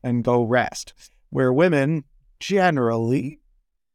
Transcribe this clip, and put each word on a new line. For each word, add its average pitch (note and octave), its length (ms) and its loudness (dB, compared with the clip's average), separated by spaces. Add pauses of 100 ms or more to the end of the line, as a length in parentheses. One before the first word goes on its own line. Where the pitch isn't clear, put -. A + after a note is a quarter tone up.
and B2 220 -2
go A#2+ 180 2
rest. A#2 500 -2 (380)
Where C3 220 0
women D3+ 520 2 (360)
generally C3+ 1000 0 (540)